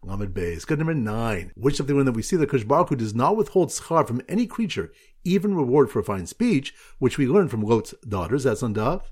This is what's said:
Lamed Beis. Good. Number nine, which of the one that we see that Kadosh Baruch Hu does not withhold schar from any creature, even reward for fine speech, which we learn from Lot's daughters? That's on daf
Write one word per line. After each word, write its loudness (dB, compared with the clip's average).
Lamed -6
Beis. -6
Good. -2
Number -2
nine, -4
which 0
of -2
the 0
one 4
that 2
we -2
see -2
that 2
Kadosh 0
Baruch 4
Hu 0
does -4
not 2
withhold 2
schar 0
from -4
any 0
creature, -6
even 2
reward 4
for 0
fine -4
speech, 0
which 0
we 2
learn 4
from -4
Lot's 0
daughters? -2
That's 0
on -2
daf -2